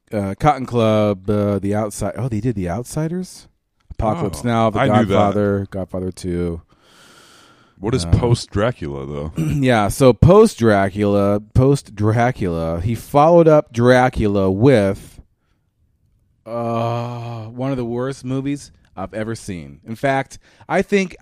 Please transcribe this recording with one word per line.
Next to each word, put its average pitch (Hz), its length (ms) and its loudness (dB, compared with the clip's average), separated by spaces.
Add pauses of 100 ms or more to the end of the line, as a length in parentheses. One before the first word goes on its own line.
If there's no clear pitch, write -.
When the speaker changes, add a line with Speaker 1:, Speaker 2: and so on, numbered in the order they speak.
(120)
Speaker 1:
Uh, 98 280 -4
Cotton 135 280 0
Club, 107 600 0
uh, 104 300 0
The 98 160 -4
Outside. 104 420 -4
Oh, 110 140 -6
they 110 100 -4
did 117 160 -4
The 90 140 -6
Outsiders? 156 800 -8 (440)
Apocalypse 110 520 -4
Speaker 2:
Oh, 120 40 -2
Speaker 1:
Now, 113 220 2
The 104 120 -4
Speaker 2:
I 135 80 2
knew 110 160 2
that. - 20 -6
Speaker 1:
Godfather, 101 640 0
Godfather 92 400 -8
Two. 87 500 -6 (1160)
Speaker 2:
What 101 160 -4
is 90 100 -2
Speaker 1:
Uh, 85 60 0
Speaker 2:
post-Dracula, 104 960 -2
though? 73 280 -8
Speaker 1:
<clears throat> 160 80 -4
Yeah, 131 440 0
so 127 260 4
post-Dracula, 101 1300 4 (140)
post-Dracula, 107 1300 0
he 120 120 -4
followed 160 540 4
up 151 260 4
Dracula 117 800 2
with, 101 680 2 (1300)
uh, 117 1000 -6
one 123 260 -8
of 135 60 -4
the 123 80 -4
worst 123 400 -6
movies 135 460 -6 (240)
I've 92 180 -10
ever 110 220 -6
seen. 76 500 -12
In 113 100 -12
fact, 135 420 -4 (320)
I 170 120 0
think 190 400 -2